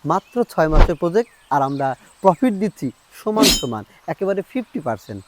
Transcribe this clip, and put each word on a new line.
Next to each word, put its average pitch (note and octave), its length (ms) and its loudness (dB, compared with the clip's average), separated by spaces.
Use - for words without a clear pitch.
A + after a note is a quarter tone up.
মাত্র F#3+ 240 -4
ছয় D#3+ 200 2
মাসের D#3 300 6
প্রজেক্ট, F#3 280 0
আর C#3+ 140 2
আমরা C#3 200 -2
প্রফিট G3 400 2
দিচ্ছি G3 240 -6
সমান A3 280 2
সমান, A2+ 240 -6
একেবারে F#3+ 280 -4
ফিফটি B3 360 -8
পার্সেন্ট। G#2 420 -8